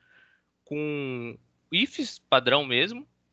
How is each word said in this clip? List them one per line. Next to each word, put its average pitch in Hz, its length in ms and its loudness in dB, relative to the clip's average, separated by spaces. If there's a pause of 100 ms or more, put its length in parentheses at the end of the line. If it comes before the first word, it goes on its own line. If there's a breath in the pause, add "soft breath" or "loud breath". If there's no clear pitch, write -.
(640 soft breath)
com 139 720 -6 (340)
ifs 240 460 -2
padrão 131 480 4
mesmo. 175 420 0 (260)